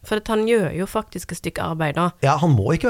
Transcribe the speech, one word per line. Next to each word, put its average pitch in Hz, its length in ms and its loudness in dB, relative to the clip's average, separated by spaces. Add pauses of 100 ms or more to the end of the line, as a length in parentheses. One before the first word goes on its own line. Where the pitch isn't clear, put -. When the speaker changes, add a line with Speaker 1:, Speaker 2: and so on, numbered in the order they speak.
Speaker 1:
For 214 120 -4
at 214 120 -6
han 220 180 0
gjør 220 300 2
jo 185 100 -2
faktisk - 460 -8
et 170 80 -10
stykke 165 220 -6
arbeid 160 340 -2
da. 175 140 0 (120)
Speaker 2:
Ja, 139 140 4
han 156 180 4
må 110 180 2
ikke 170 180 0